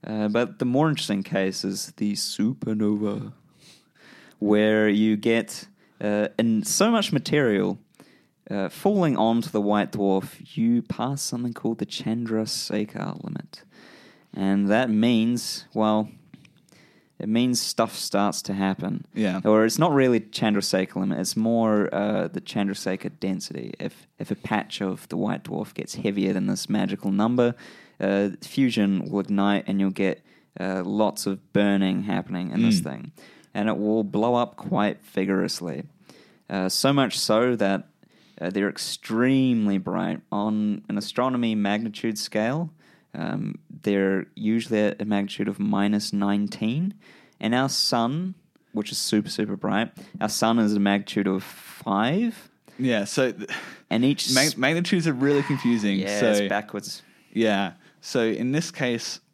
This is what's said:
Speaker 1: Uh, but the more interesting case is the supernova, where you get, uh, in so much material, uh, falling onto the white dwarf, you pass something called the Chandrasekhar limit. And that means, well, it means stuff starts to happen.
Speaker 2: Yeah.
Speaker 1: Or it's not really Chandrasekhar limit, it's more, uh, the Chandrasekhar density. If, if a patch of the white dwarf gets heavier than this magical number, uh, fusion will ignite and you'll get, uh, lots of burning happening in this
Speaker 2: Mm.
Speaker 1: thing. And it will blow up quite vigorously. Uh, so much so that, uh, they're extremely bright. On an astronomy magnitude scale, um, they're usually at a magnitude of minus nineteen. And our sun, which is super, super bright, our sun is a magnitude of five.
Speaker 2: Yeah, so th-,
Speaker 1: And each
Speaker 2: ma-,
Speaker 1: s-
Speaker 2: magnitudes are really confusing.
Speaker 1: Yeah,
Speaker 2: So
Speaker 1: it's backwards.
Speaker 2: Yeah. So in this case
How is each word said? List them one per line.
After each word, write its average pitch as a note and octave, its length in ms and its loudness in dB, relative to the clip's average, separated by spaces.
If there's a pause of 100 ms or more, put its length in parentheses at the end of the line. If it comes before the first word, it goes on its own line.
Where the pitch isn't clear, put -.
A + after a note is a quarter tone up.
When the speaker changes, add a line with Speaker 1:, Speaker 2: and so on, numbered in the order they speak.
Speaker 1:
Uh, G#2+ 260 -2
but A#2+ 300 0
the C3 60 0
more C3+ 240 4
interesting G#2 320 -2
case F#2+ 440 -2
is G2 320 -6
the G#2 160 0
supernova, G#2+ 1200 -2 (1040)
where G#2+ 480 4
you G#2+ 300 4
get, A2+ 500 0 (340)
uh, G#2 360 0
in A2 260 2
so - 280 2
much G#3+ 200 0
material, G#2+ 640 2 (720)
uh, G2 200 -4
falling F#3 480 2
onto A2+ 320 2
the G#2+ 120 0
white G#2 300 2
dwarf, G2 680 -2
you A#2 240 2
pass C3+ 400 -4
something A#2+ 320 -4
called A#2 260 -4
the G#2 60 -2
Chandrasekhar A2 1400 -4
limit. - 400 -10 (680)
And G2 360 2
that A#2+ 200 4
means, A#2 840 2
well, G#2+ 360 2 (1120)
it F#2+ 80 -6
means A#2 340 2
stuff - 360 -2
starts - 460 -2
to G2 100 -6
happen. F#2+ 600 -2
Speaker 2:
Yeah. F#2+ 300 -2
Speaker 1:
Or A2 220 6
it's A2 120 0
not D#3+ 140 2
really C3 300 4
Chandrasekhar G2+ 720 0
limit, F#2+ 240 -2
it's F#2 160 -4
more, A2 580 2
uh, G2+ 360 -2
the - 120 -8
Chandrasekhar G2 800 -4
density. F2+ 600 -6
If, - 280 -10 (100)
if - 140 -8
a G#2 40 -2
patch - 460 -4
of F#2+ 280 -6
the - 80 -6
white G2 260 -4
dwarf - 300 -8
gets - 220 -10
heavier G2 380 0
than G2 140 -2
this G2 220 -4
magical G2 420 -2
number, A#2+ 440 2 (440)
uh, G2+ 300 2 (120)
fusion A2+ 680 2
will G2+ 80 0
ignite G2+ 480 0
and G2 140 0
you'll G2 100 2
get, F#2+ 300 -2 (380)
uh, F#2 260 -4
lots G2+ 420 0
of G2 260 -6
burning G2 500 2
happening F#2+ 480 -4
in - 100 0
this A2 180 4
Speaker 2:
Mm. - 60 -4
Speaker 1:
thing. C2+ 260 -10 (420)
And G#2 140 -2
it G#2 100 0
will G#2+ 280 2
blow A2 300 0
up A#2+ 200 0
quite - 480 -2
vigorously. F2+ 800 -2 (640)
Uh, F#2 200 -2
so C#3 240 2
much C3+ 260 2
so A#2+ 380 4
that, G2+ 320 0 (500)
uh, F2 120 -4
they're G2 180 0
extremely A#2+ 1080 2
bright. F#2 440 -2 (100)
On G#2 560 -2
an G#2 100 -4
astronomy A#2+ 580 0
magnitude G#2+ 600 -2
scale, C3+ 540 -2 (420)
um, - 420 -6 (260)
they're G2 540 2
usually A2 440 0
at G#2 220 0
a G#2 40 -4
magnitude G2+ 440 -2
of G2 100 -6
minus G#2 540 0
nineteen. G#2 800 0 (480)
And A2 140 0
our C3 140 2
sun, C3+ 640 0 (360)
which G#2+ 200 -4
is - 60 -6
super, G#2+ 320 0
super G#2 280 -4
bright, G#2 340 -2 (300)
our G#2+ 80 -2
sun A2+ 300 2
is G#2+ 140 4
a G#2 60 2
magnitude G2+ 480 2
of F#2+ 160 0
five. C3+ 1040 -2 (280)
Speaker 2:
Yeah, A#2+ 280 0
so B2+ 260 0
th-, G2+ 180 -10 (400)
Speaker 1:
And A#2 160 2
each C#3 280 0
Speaker 2:
ma-, C3 80 6
Speaker 1:
s- D3+ 160 0
Speaker 2:
magnitudes E3 500 2
are D#3 60 2
really C#3 300 4
confusing. A#2 560 2
Speaker 1:
Yeah, G2+ 200 -2
Speaker 2:
So A2 120 4
Speaker 1:
it's G2+ 180 2
backwards. G#2 520 -6 (320)
Speaker 2:
Yeah. G2+ 400 2 (280)
So - 240 -2
in A#2 280 0
this D#3 180 -2
case B2 480 -4 (140)